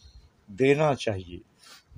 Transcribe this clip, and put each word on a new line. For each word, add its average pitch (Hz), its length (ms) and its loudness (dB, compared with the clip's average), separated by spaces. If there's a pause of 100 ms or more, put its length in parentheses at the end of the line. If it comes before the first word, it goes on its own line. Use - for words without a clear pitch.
(500)
देना 139 440 2
चाहिए। 92 460 -8 (580)